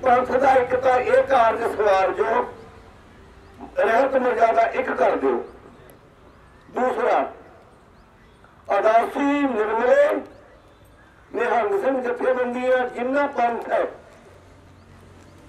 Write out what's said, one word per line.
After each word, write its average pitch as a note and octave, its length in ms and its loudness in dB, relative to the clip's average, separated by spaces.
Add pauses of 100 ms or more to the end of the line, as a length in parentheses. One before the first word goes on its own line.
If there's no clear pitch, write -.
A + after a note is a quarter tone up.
ਪੰਥ B3+ 300 2
ਦਾ C4 220 4
ਇੱਕ B3 220 0
ਤਾਂ B3+ 220 2
ਇਹ B3+ 240 2
ਕਾਰਜ A#3 540 0
ਸਵਾਰ F#3+ 360 2
ਜੋ G3 120 -2 (1500)
ਰਹਿਤ A#3 380 2
ਮਰਜ਼ਾਦਾ A3+ 460 2
ਇੱਕ - 300 -2
ਕਰ - 240 0
ਦਿਓ। C3 280 -2 (1300)
ਦੂਸਰਾ, A3+ 500 -2 (1600)
ਅਦਾਸੀ, C4 680 0
ਨਿਰਮਲੇ, B3 760 0 (1120)
ਨਿਹੰਗ A3+ 480 0
ਸਿੰਘ C4 200 0
ਜਥੇਬੰਦੀਆਂ, B3 760 0 (100)
ਜਿੰਨਾ C4+ 380 -2 (100)
ਪੰਥ A#3 320 -2
ਹੈ, A3 180 -2 (1600)